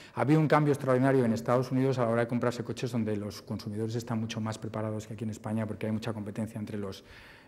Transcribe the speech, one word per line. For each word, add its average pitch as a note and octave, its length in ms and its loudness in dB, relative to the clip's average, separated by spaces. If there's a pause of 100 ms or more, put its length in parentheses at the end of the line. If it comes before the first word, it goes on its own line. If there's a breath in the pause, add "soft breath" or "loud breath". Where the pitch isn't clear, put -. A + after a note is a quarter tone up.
(140 loud breath)
Ha A#2 60 -2
habido C#3+ 180 6
un D#3 80 6
cambio D3+ 260 6
extraordinario C3+ 520 4
en A2+ 80 4
Estados B2+ 400 2
Unidos C3 260 2
a B2+ 40 2
la A2+ 80 2
hora A#2 100 2
de A#2 80 2
comprarse A#2+ 340 -2
coches, A2+ 300 -6
donde G#2+ 240 0
los G2+ 260 -8
consumidores A2 540 -6
están A#2 240 -4
mucho A2+ 180 -6
más A2 200 -4
preparados A2 500 -6
que A#2 60 -12
aquí A2+ 100 -8
en A2 60 -4
España, A2 360 -4
porque G#2 200 -6
hay A2 60 -2
mucha A2 200 -4
competencia G#2+ 480 -6
entre G#2 180 -6
los, G2 240 -8 (460 loud breath)